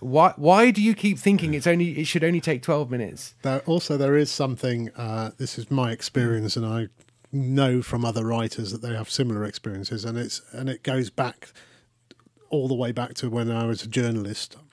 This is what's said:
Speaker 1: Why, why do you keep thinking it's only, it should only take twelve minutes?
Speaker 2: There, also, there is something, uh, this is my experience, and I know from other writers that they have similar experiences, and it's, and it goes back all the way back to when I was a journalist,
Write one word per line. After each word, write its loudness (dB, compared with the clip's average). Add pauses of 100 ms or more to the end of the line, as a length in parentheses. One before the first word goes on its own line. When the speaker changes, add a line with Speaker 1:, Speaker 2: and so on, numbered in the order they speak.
Speaker 1:
Why, 6
why 8
do 2
you 4
keep 0
thinking 4
it's -2
only, 2
it -2
should 0
only 2
take -2
twelve 0
minutes? -6 (100)
Speaker 2:
There, 0
also, 0
there 4
is 4
something, -2
uh, -4
this -8
is -6
my 2
experience, -2
and -2
I -2 (420)
know 2
from -2
other -2
writers -4
that -10
they -6
have -8
similar -2
experiences, -8
and -6
it's, -8 (100)
and -6
it -8
goes -2
back -6 (960)
all 0
the 0
way -2
back -6
to -6
when -2
I 0
was -2
a -12
journalist, -4 (160)